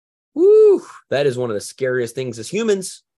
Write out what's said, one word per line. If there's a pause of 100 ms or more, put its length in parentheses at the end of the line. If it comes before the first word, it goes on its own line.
(340)
woo, (260)
that
is
one
of
the
scariest
things
as
humans. (160)